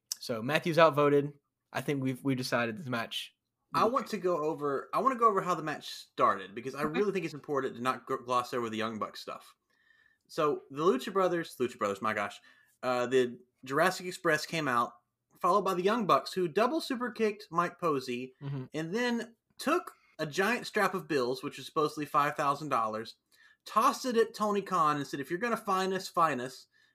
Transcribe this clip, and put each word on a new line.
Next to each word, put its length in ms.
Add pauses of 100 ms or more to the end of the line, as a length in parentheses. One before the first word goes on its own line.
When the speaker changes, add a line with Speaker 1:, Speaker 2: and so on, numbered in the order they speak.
(200)
Speaker 1:
So 220
Matthews 360
outvoted. 540 (400)
I 80
think 240
we've, 180
we 140
decided 420
this 100
match 460 (400)
was 80
Speaker 2:
I 40
Speaker 1:
okay. 80
Speaker 2:
want 140
to 100
go 260
over, 500
I 60
wanna 160
go 140
over 120
how 140
the 80
match 240
started, 640
because 220
I 80
Speaker 1:
Okay. 160
Speaker 2:
really 140
think 100
it's 100
important 440
to 40
not 240
gr-, 120
gloss 360
over 160
the 60
Young 240
Bucks 220
stuff. 340 (720)
So 420
the 140
Lucha 300
Brothers, 480
Lucha 160
Brothers, 240
my 120
gosh, 260 (440)
uh, 220
the 320 (260)
Jurassic 420
Express 400
came 220
out, 240 (500)
followed 220
by 120
the 60
Young 240
Bucks, 280
who 160
double 320
super 280
kicked 400
Mike 300
Posey, 540 (100)
Speaker 1:
Mm-hmm. 200 (100)
Speaker 2:
and 200
then 400 (240)
took 360 (260)
a 60
giant 420
strap 260
of 140
bills, 340
which 140
was 100
supposedly 400
five 300
thousand 320
dollars, 480 (500)
tossed 400
it 120
at 180
Tony 260
Khan 360
and 100
said, 140
"If 80
you're 100
gonna 160
fine 380
us, 160
fine 320
us." 260 (280)